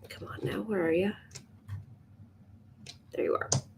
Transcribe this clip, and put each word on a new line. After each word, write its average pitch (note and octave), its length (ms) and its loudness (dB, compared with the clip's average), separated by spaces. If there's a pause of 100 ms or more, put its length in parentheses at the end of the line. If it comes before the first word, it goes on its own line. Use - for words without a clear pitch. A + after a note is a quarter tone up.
Come - 200 -12
on - 140 -8
now, C#3 200 0
where G3+ 240 2
are E3 60 4
ya? F#3 180 4 (2000)
There - 120 0
you - 100 4
are. - 160 0 (280)